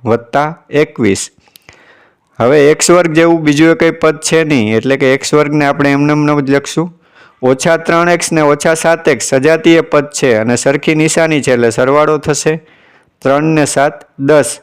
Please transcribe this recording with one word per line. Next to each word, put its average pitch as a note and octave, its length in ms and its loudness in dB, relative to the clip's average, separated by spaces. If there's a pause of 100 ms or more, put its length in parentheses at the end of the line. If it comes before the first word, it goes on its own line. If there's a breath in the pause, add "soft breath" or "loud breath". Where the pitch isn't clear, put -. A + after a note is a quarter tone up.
વત્તા B2+ 380 -2 (360)
એકવીસ. A2 400 -2 (1160 soft breath)
હવે C3 200 2 (120)
એક્સ D#3 240 0
વર્ગ E3+ 240 0
જેવું E3+ 260 2
બીજું D3+ 280 2
એ D#3+ 80 0
કંઈ E3 200 0
પદ D#3 260 0
છે E3 140 2 (100)
નહીં A2+ 180 0 (100)
એટલે C3 240 -2
કે C3 120 2
એક્સ - 220 -6
વર્ગને D3 320 0
આપણે C#3+ 280 0
એમનેમ D3+ 240 0 (200)
જ C3+ 140 -2
લખશું. D#3+ 360 -4 (580 soft breath)
ઓછા E3 280 0 (100)
ત્રણ E3+ 280 0
એક્સ E3+ 220 -6
ને D#3 140 2
ઓછા D#3+ 320 0
સાત E3 300 0
એક્સ - 200 -4
સજાતીય D#3+ 600 2
પદ C#3+ 260 -2
છે C#3 100 0 (120)
અને A#2+ 140 0 (100)
સરખી D3 360 0
નિશાની D#3 460 0
છે C3 80 2
એટલે A#2+ 220 0
સરવાળો D3 500 0
થશે. D#3 260 -2 (680 soft breath)
ત્રણ C#3+ 360 0
ને D3 80 2
સાત C#3+ 400 -2 (240)
દસ D3 340 2